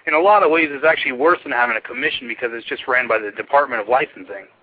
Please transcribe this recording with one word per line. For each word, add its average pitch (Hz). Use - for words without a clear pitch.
in 156
a 151
lot 196
of 156
ways 160
is 139
actually 156
worse 156
than 143
having 120
a 107
commission 131
because 117
it's 113
just -
ran 127
by 113
the 107
Department 123
of 101
Licensing. 101